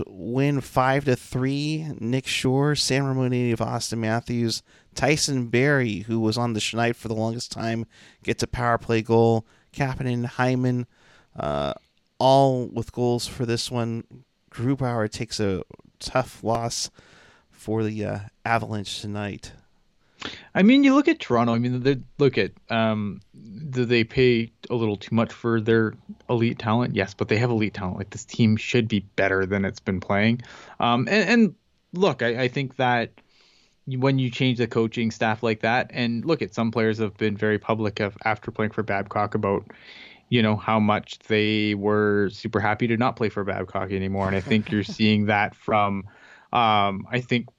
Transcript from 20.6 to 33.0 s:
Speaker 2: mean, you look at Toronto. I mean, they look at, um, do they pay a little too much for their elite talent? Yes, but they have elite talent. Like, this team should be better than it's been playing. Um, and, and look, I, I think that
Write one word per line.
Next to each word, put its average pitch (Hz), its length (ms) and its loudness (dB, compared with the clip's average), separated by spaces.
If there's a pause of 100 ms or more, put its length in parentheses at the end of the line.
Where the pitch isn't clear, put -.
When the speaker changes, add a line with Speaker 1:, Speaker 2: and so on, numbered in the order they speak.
Speaker 2:
mean, 269 200 8
you 269 120 8
look 285 120 4
at 339 120 2
Toronto. 120 340 2
I 117 60 2
mean, 123 220 -2
they 135 160 2 (200)
look 139 200 2
at, 95 140 0 (180)
um, 107 520 0 (480)
do 127 160 -2
they 117 180 4
pay 117 480 2 (180)
a 123 60 -2
little 110 220 -2
too - 180 -6
much 113 160 2
for 117 300 -2
their 113 320 2 (360)
elite 120 300 0
talent? 120 360 0
Yes, 98 180 -2
but - 160 -4
they 107 80 2
have 123 120 0
elite 107 240 0
talent. 92 240 -6
Like, - 120 -10
this - 160 -16
team 107 320 2
should 117 300 0
be 107 120 0 (160)
better 95 300 2
than 98 180 -2
it's 95 160 -6
been 92 220 -4
playing. 110 400 0 (400)
Um, 120 280 2
and, 208 200 2
and 226 260 4 (380)
look, 175 280 0
I, 120 220 0
I 127 60 0
think 135 280 -6
that 120 340 0 (760)